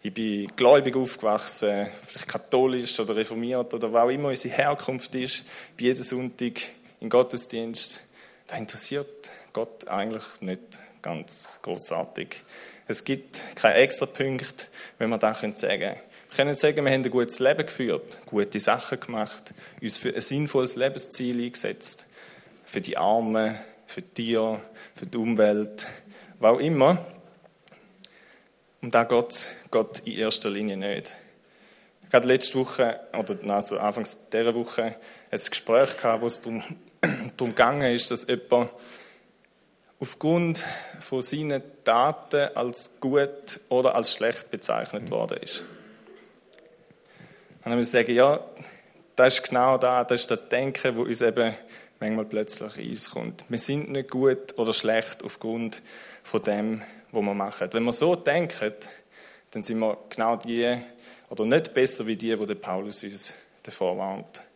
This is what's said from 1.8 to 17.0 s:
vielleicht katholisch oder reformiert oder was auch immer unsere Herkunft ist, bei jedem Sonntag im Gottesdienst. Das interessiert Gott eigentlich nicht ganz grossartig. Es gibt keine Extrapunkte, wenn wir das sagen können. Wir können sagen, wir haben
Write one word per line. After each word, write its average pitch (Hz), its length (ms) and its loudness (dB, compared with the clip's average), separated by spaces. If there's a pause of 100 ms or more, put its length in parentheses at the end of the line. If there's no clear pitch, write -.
vielleicht - 200 -12
katholisch 127 720 0
oder 110 160 -2
reformiert 117 600 -2
oder 113 180 -2
was 117 120 8
auch 123 40 4
immer 139 200 0
unsere 123 260 -4
Herkunft 139 580 -2
ist, 127 320 -4 (320)
bei 117 80 -6
jedem 127 180 2
Sonntag 123 580 -4 (380)
im 113 120 -6
Gottesdienst. 117 960 0 (420)
Das - 100 -10
interessiert - 720 -6 (240)
Gott - 340 -6
eigentlich 107 360 -4 (180)
nicht 92 220 -6 (400)
ganz - 580 -8
grossartig. - 800 -6 (440)
Es - 160 -2
gibt - 520 -8
keine 104 200 4
Extrapunkte, 131 920 2 (320)
wenn 113 140 0
wir 113 80 0
das 110 220 2
sagen 107 180 -4
können. 101 400 -2 (300)
Wir - 60 -12
können 143 180 2
sagen, 151 320 2
wir 135 60 4
haben 135 120 2